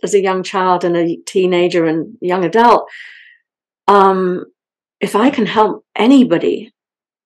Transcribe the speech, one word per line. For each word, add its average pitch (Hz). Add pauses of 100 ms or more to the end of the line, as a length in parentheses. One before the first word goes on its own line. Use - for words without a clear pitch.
as 185
a 196
young 185
child 185
and 175
a 170 (100)
teenager 180
and 156
young 180
adult, 214 (1000)
um, 190 (560)
if 202
I 233
can 233
help 214 (100)
anybody 214 (540)